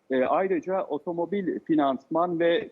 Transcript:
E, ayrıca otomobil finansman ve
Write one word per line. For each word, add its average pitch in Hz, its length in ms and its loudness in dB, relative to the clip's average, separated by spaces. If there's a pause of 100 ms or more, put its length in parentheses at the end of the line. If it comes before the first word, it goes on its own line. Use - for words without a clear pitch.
(100)
E, 131 140 2
ayrıca 180 600 0
otomobil 170 760 -4
finansman 160 840 0
ve 170 320 2